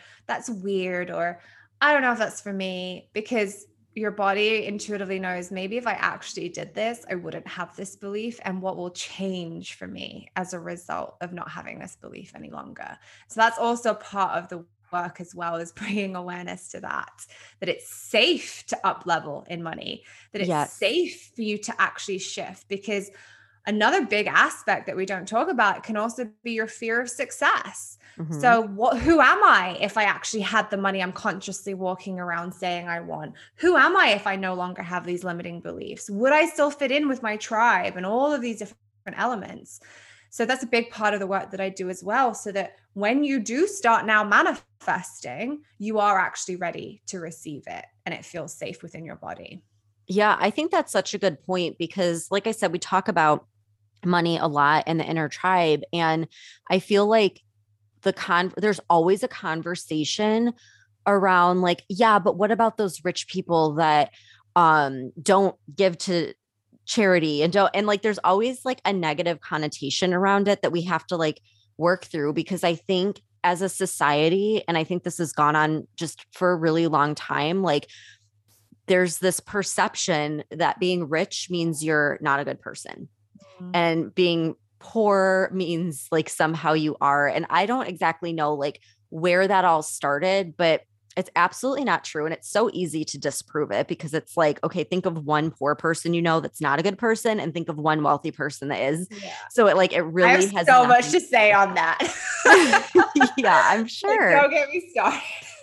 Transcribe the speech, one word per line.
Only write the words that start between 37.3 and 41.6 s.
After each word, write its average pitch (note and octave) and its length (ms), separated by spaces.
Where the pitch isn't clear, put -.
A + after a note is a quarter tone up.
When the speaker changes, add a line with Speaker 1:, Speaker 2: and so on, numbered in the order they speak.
Speaker 1:
tribe G#3+ 580
and F3+ 80
all B3 260
of C#4 120
these A3+ 160
different G3+ 180
elements? - 640
So - 160
that's B3+ 200
a - 20
big A#3 240
part G#3+ 240
of G3+ 60
the G3 60
work F#3+ 240
that F#3+ 100